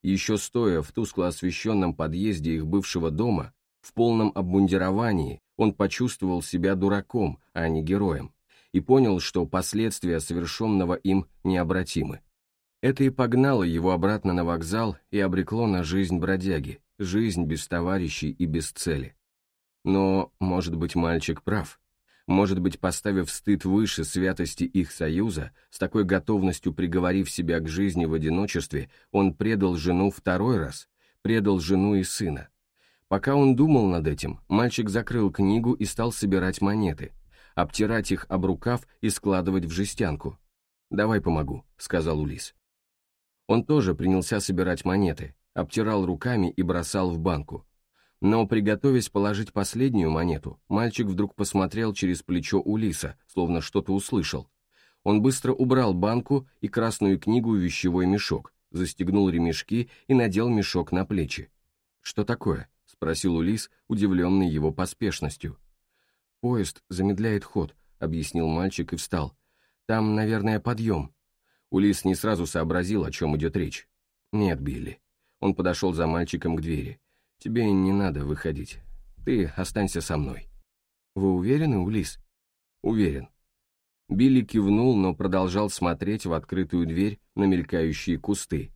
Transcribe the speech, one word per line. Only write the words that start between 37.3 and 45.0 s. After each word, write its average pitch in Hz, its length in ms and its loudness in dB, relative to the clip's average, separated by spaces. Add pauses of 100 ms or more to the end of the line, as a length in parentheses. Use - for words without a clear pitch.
обтирать 104 580 0
их - 160 -4
об 92 160 -2
рукав 104 420 -2 (140)
и 110 80 -2
складывать 95 560 0
в 80 60 -6
жестянку. 85 680 -4 (520)
«Давай 104 320 2
помогу», 76 420 -2 (140)
сказал 80 420 -2
Улисс. - 340 -8 (920)
Он 117 180 2
тоже 110 300 4
принялся 92 460 2
собирать 90 440 -2
монеты, 90 500 0 (200)